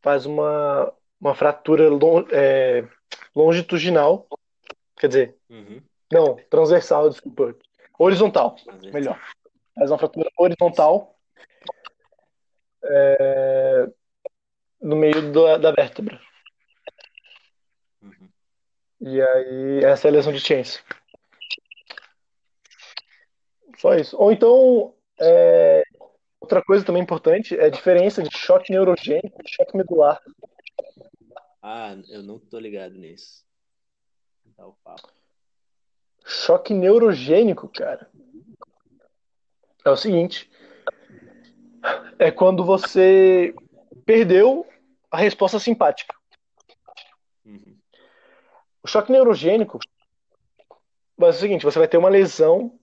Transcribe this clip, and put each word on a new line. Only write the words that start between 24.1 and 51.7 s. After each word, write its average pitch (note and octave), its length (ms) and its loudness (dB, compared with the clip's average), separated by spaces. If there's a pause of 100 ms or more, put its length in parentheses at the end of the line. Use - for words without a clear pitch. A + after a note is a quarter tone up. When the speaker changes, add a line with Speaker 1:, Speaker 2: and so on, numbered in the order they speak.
Speaker 1:
Ou G#3 140 4
então, A#3+ 640 2 (240)
é... E2+ 640 4 (580)
outra - 240 -2
coisa G3 220 0
também F3+ 160 -2
importante F3 560 -2
é D3+ 80 2
a D3+ 40 4
diferença F3+ 520 0
de D3+ 160 -8
choque F#3 340 0
neurogênico F3+ 720 -2
e - 60 -20
choque - 260 -4
medular. E3 460 0 (1400)
Speaker 2:
Ah, G#2+ 360 -16 (100)
eu G#2 160 -20
não G#2+ 160 -20
tô A2+ 200 -20
ligado G2 360 -16
nisso. - 500 -20 (1120)
Dá F#2+ 100 -20
o F#2+ 80 -20 (100)
papo. - 280 -20 (1120)
Speaker 1:
Choque - 480 -4
neurogênico, F#3+ 920 0
cara. - 420 -14 (1700)
É D3 60 0
o C3+ 80 2
seguinte. F3 520 -4 (1700)
É D#3+ 120 2
quando F#3 340 0
você F#3+ 880 2 (520)
perdeu A3+ 600 2 (460)
a D#3 60 -8
resposta G3 420 -2
simpática. - 540 -4 (1300)
Speaker 2:
Uhum. G#2 320 -20 (1080)
Speaker 1:
O - 40 -18
choque G#3+ 240 -2
neurogênico G#3+ 680 2 (1400)
vai E3+ 140 4
ser E3+ 60 -4
o F3 40 -8
seguinte: G3 220 -4
você D3 160 -2